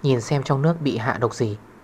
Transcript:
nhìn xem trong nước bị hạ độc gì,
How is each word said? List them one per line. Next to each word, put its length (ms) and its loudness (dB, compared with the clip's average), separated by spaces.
nhìn 180 2
xem 220 -2
trong 180 0
nước 200 2
bị 160 0
hạ 220 -2
độc 140 0
gì, 240 -2